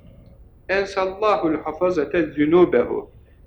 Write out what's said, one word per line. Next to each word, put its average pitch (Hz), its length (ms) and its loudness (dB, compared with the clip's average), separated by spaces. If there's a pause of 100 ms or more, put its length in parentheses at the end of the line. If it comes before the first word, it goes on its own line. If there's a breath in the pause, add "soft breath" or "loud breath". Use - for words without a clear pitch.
(680)
ensallâhul 190 960 -2
hafazete 165 560 -2
zünûbehu 147 880 2 (400 soft breath)